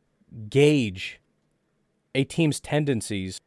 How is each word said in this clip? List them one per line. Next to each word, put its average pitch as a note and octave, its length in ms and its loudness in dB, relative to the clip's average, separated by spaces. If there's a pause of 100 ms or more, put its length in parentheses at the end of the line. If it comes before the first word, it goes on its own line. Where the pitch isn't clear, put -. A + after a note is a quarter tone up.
(500)
gauge C3+ 680 2 (960)
a C3+ 80 2
team's D3+ 380 0
tendencies A2 840 -2